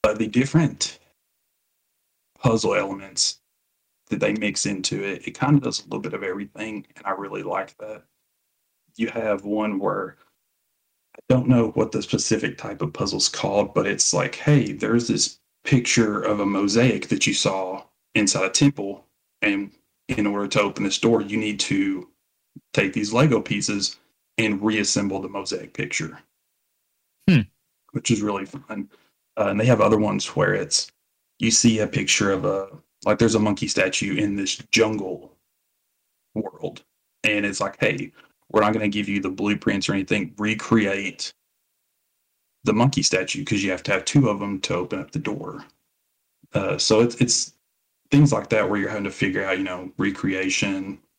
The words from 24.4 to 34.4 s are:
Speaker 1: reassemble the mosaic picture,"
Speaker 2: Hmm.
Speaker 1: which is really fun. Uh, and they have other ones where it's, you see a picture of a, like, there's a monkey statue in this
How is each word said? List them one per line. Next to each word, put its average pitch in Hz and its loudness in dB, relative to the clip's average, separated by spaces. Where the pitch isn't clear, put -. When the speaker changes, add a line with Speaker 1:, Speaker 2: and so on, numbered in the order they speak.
Speaker 1:
reassemble 101 0
the 90 -10
mosaic 98 -8
picture," - -6
Speaker 2:
Hmm. 160 8
Speaker 1:
which - -4
is 104 2
really 101 -2
fun. 104 -12
Uh, 104 2
and 98 0
they 117 2
have 117 6
other 107 6
ones 101 0
where 95 2
it's, - -2
you 113 0
see 113 4
a 104 2
picture - 0
of 95 0
a, 98 -2
like, 104 2
there's 113 4
a 104 4
monkey 104 0
statue 95 0
in 101 0
this 98 -4